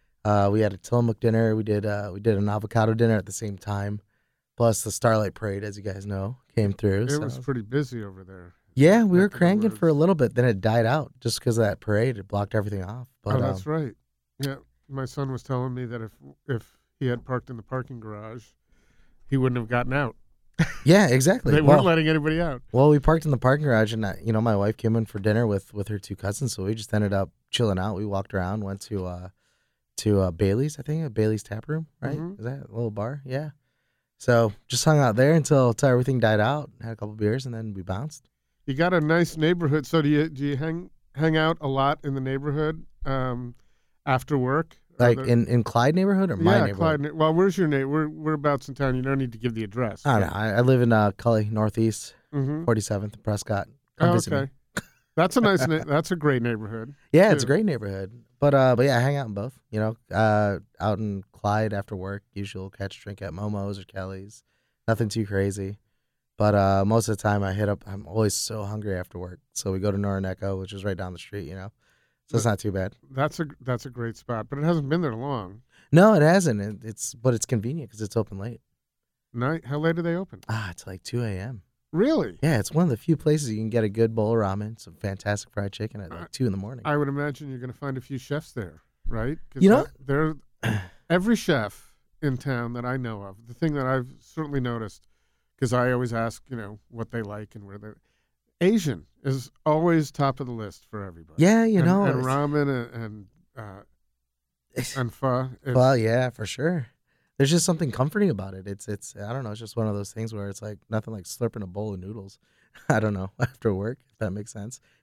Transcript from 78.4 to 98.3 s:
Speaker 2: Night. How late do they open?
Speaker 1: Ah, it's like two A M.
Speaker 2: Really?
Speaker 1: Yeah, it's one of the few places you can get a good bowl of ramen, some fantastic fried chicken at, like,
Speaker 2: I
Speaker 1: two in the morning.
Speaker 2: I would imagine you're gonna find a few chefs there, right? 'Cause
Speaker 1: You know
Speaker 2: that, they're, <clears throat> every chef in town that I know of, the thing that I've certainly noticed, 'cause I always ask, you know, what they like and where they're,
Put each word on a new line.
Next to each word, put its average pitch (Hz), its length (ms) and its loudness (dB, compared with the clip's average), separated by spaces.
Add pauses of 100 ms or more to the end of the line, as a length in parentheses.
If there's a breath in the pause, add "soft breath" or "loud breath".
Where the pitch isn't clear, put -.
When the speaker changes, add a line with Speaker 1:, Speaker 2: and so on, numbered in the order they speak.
Speaker 2:
Night. 139 320 -4
How 147 140 -6
late 165 160 2
do 170 60 -4
they 170 120 -2
open? 180 340 -8
Speaker 1:
Ah, 110 220 -6
it's - 160 -16
like 95 160 -14
two 120 200 -6
A 117 60 -4
M. 101 320 -8 (320)
Speaker 2:
Really? 180 480 0
Speaker 1:
Yeah, 147 200 2
it's - 120 -6
one 165 120 2
of 175 40 2
the 120 80 0
few 160 200 0
places 151 340 0
you 107 60 -4
can 110 120 -4
get 113 140 2
a 110 60 0
good 113 260 0
bowl 110 180 0
of 117 60 2
ramen, 104 420 -2
some 85 140 -20
fantastic 104 580 -6
fried 101 200 -6
chicken 110 280 -8
at, 87 100 -14
like, 90 100 -12
Speaker 2:
I 160 100 -14
Speaker 1:
two 131 160 -2
in 104 60 0
the 98 60 -4
morning. 117 280 -10
Speaker 2:
I 147 100 0
would 147 120 -2
imagine 143 420 -6
you're 131 80 -12
gonna 123 140 -12
find 135 260 -8
a - 20 -8
few 135 160 -12
chefs 143 360 -8
there, 85 280 -12 (280)
right? 117 280 -2 (140)
'Cause 139 120 0
Speaker 1:
You 190 80 8
know 262 140 4 (220)
Speaker 2:
that, - 0 - (560)
they're, 107 200 -2 (140)
<clears throat> - 140 -20
every 185 240 2
chef 123 580 -2 (300)
in 135 140 0
town 120 380 -6
that 120 120 -8
I 127 100 -4
know 113 260 -6
of, 101 260 -18
the 120 60 -18
thing 160 200 -2
that 135 120 -2
I've 131 340 -2
certainly 143 400 -6
noticed, 117 480 -6 (500)
'cause 123 140 0
I 123 180 2
always 123 240 -2
ask, 113 340 -4
you 127 80 -10
know, 107 220 -12 (120)
what 113 200 -10
they 117 120 -6
like 104 340 -12
and 101 100 -18
where 98 100 -18
they're, 104 200 -18 (640)